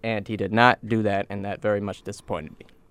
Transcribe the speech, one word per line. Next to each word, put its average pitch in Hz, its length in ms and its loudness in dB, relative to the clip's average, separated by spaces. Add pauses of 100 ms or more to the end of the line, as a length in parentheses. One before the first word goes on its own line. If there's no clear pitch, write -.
and 110 240 -4
he 110 100 -4
did 95 160 -2
not 120 340 6
do 110 160 2
that, 98 260 0
and 101 160 -8
that 101 160 -8
very 104 200 0
much 101 220 -6
disappointed 87 560 -8
me. - 60 -20 (260)